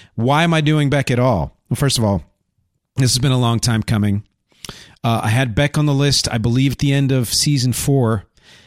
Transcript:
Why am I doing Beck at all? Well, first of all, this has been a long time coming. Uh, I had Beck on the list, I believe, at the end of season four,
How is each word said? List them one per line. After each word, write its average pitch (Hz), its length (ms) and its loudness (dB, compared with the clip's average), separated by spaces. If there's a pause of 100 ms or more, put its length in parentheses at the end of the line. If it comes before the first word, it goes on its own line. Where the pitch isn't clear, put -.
(140)
Why 139 300 0
am 170 100 2
I 156 60 2
doing 151 280 2
Beck 139 220 0
at 120 80 2
all? 120 400 0 (100)
Well, 120 80 -2
first 139 220 0
of 113 60 0
all, 101 180 0 (720)
this 131 160 2
has - 80 -2
been 131 140 0
a 127 60 0
long 117 200 0
time 110 240 -2
coming. 104 400 0 (800)
Uh, 117 220 -2
I 107 60 0
had 117 260 0
Beck 143 200 0
on 147 100 2
the 143 80 2
list, 139 360 0
I 120 80 -4
believe, 123 340 0
at - 60 -10
the 139 140 0
end 139 180 0
of 131 160 0
season 131 460 0
four, 117 540 0 (400)